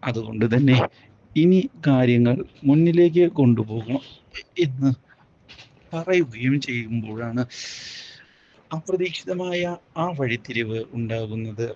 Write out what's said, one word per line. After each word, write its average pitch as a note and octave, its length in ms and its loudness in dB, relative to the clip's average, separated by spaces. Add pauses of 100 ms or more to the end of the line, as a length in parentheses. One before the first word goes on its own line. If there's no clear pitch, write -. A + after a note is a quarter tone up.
അതുകൊണ്ട് A2+ 400 -4 (120)
തന്നെ C3 200 6 (640)
ഇനി F#3 180 6 (260)
കാര്യങ്ങൾ B2 500 4 (280)
മുന്നിലേക്ക് E3+ 600 4 (140)
കൊണ്ടുപോകണം A2+ 680 0 (600)
എന്ന് C3+ 260 0 (1000)
പറയുകയും D3+ 680 0
ചെയ്യുമ്പോഴാണ് A#2 840 -6 (1300)
അപ്രതീക്ഷിതമായ F3+ 920 -6 (340)
ആ D#3+ 80 -2 (140)
വഴിത്തിരിവ് A2+ 600 -4 (160)
ഉണ്ടാകുന്നത്. A2+ 800 -6